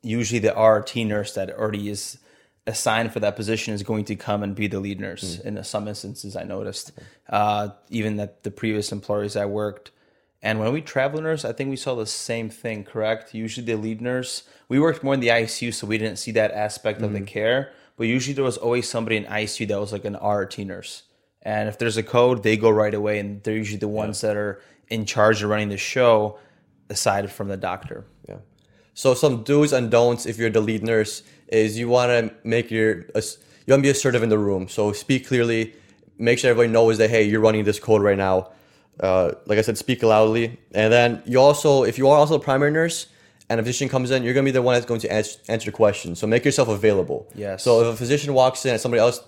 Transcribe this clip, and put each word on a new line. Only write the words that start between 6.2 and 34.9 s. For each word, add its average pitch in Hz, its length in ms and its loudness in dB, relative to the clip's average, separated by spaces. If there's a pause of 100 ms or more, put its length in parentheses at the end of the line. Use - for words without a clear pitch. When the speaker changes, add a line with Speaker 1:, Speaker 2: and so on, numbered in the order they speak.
Speaker 1:
I - 80 -10
noticed. 98 480 -12
Speaker 2:
Okay. - 160 -20 (220)
Speaker 1:
Uh, 104 400 0 (200)
even 107 300 -4
at 104 240 -10
the 104 80 -8
previous 107 400 -4
employers 104 460 -6
I 101 80 -2
worked. 104 460 -8 (480)
And 110 200 -4
when 110 120 -2
we 156 100 -4
travel 143 380 -4
nurse, 160 240 -4
I 117 80 -6
think 135 200 -6
we 131 60 -6
saw 127 180 -6
the 110 100 -6
same 113 440 -8
thing, 110 340 -10
correct? 110 500 -6
Usually 113 320 -8
the 113 100 -2
lead 110 260 -6
nurse, 123 420 -6 (260)
we 131 100 2
worked 156 240 0
more 139 120 0
in 135 40 -2
the 117 120 2
I 117 140 2
C 120 220 -8
U, 113 40 -4
so 110 160 -8
we 110 100 -2
didn't 107 220 -4
see - 140 -10
that 107 180 2
aspect 107 500 -4
of 104 120 -4
the 98 80 -4
Speaker 2:
Mm. 98 60 -10
Speaker 1:
care. 120 440 -2 (240)
But 117 100 -4
usually 127 300 -2
there 135 80 -2
was 123 140 -2
always 120 300 -2
somebody 113 300 -2
in 104 80 -4
I 107 200 -6
C 110 180 -8
U 104 60 -6
that 104 100 -2
was, 104 120 -6
like, 101 140 -10
an 101 100 -8
R 104 300 -2
T - 180 -12
nurse. 92 400 -14 (380)
And 107 260 -4
if 104 120 -10
there's 113 180 -2
a 110 60 -4
code, 120 400 2
they 110 120 4
go 110 140 4
right 107 240 2
away, 104 240 -2
and 101 240 -8
they're 110 140 -4
usually 107 240 -6
the 104 80 -4
Speaker 2:
Yeah. 107 160 -4
Speaker 1:
ones 107 180 -6
that 107 160 -2
are 104 240 -6 (280)
in 110 160 -4
charge 107 360 4
of 104 80 -2
running 107 200 0
the 98 80 -6
show, 113 600 2 (520)
aside 101 420 0
from 101 160 -10
the 98 100 -6
doctor. 95 480 -8 (240)
Speaker 2:
Yeah. 50 80 -16 (560)
So 131 220 2
some 127 280 2
do's 143 300 4
and 120 160 0
don'ts 120 380 4
if 107 100 -8
you're 113 140 0
the 110 100 4
lead 110 220 -2
nurse 110 400 -2 (240)
is 110 320 2
you 117 100 -4
wanna 120 420 2 (120)
make 117 260 -2
your 110 360 0 (100)
ass-, - 220 -4 (280)
you 127 60 2
wanna 139 120 6
be 139 60 4
assertive 127 320 2
in 113 80 0
the 107 80 4
room. 98 300 0
So 104 240 -2